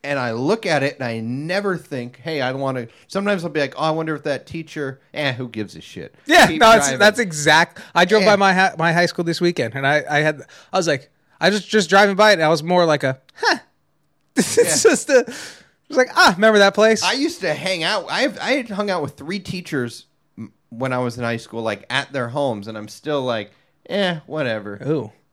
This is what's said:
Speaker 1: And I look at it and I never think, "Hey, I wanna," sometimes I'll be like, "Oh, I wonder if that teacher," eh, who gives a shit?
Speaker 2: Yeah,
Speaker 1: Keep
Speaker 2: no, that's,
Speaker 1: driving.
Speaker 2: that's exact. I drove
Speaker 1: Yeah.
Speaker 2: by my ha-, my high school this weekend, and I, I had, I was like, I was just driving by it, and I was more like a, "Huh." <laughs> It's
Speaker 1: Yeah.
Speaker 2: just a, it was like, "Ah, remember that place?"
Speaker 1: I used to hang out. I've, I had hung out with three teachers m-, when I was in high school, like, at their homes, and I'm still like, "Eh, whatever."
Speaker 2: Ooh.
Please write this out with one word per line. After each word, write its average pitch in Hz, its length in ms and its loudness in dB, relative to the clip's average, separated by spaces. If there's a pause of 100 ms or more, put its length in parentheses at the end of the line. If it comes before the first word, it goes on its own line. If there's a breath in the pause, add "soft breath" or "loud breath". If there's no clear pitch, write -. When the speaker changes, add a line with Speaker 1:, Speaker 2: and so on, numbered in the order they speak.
Speaker 1:
And 143 160 -4
I 120 120 -4
look 156 360 -2
at 147 160 2
it 143 120 -4
and - 80 -10
I 117 160 -6
never 165 560 -4
think, 127 420 -12
"Hey, 160 240 -8
I 127 100 -2
wanna," 135 360 -6 (200 soft breath)
sometimes 202 360 -4
I'll 170 60 -8
be 151 100 -4
like, 139 160 -2
"Oh, 139 60 -6
I 160 80 0
wonder 160 260 -4
if 139 80 -14
that 139 220 -6
teacher," 151 560 -10 (120)
eh, 139 200 -2
who 120 160 -8
gives 107 260 -10
a 80 60 -18
shit? - 320 -16 (140)
Speaker 2:
Yeah, 302 200 6
Speaker 1:
Keep 160 140 0
Speaker 2:
no, 226 80 8
that's, 226 160 6
Speaker 1:
driving. 135 140 -2
Speaker 2:
that's 208 200 4
exact. 156 640 2 (140 loud breath)
I 175 100 6
drove 208 160 4
Speaker 1:
Yeah. 190 120 4
Speaker 2:
by - 40 8
my 196 160 4
ha-, 185 240 2
my 165 160 0
high 170 140 4
school 170 180 -4
this 165 160 -4
weekend, 147 340 -2
and 139 100 -4
I, 147 240 2
I 147 100 2
had, 151 240 0 (280 soft breath)
I 190 60 0
was 170 100 0
like, 143 220 -2 (320)
I 165 80 4
was 202 160 -2
just 196 240 0
driving 196 260 4
by 214 140 6
it, 208 60 6
and 160 80 -2
I 156 60 2
was 160 140 2
more 175 220 2
like 151 180 0
a, 135 160 -4 (140)
"Huh." 415 240 0 (400)
<laughs> - 400 -20
It's - 200 -2
Speaker 1:
Yeah. 349 340 2
Speaker 2:
just - 180 -4
a, 269 120 6
it - 60 -8 (600 loud breath)
was 294 80 -4
like, 254 180 0
"Ah, 311 200 4
remember 214 240 4
that 196 160 4
place?" 220 280 4
Speaker 1:
I 190 100 0
used 277 280 -4
to 165 120 -2
hang 165 300 -4
out. 190 260 -2
I've, 214 300 -2
I 208 120 -4
had 262 180 -2
hung 208 220 -4
out 175 100 -2
with - 160 -8
three 175 220 -8
teachers 160 680 -8 (320)
m-, 113 160 -18 (160)
when 127 240 -6
I 123 60 -2
was 120 180 -4
in 123 60 -8
high 117 140 -4
school, 113 260 -10
like, 104 260 -6
at 135 240 -4
their 120 160 -6
homes, 120 380 -4
and 110 100 -12
I'm 104 100 -12
still 143 360 -6
like, 113 280 -6 (380)
"Eh, 180 380 -2
whatever." 110 580 -6
Speaker 2:
Ooh. 131 260 -4 (220)